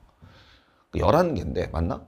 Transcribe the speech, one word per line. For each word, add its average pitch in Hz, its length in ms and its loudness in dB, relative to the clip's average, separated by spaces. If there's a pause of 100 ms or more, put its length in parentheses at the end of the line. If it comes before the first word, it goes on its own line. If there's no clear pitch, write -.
(920)
그 82 80 -4
열한 143 360 4
개인데 85 340 -4
맞나? 82 400 -2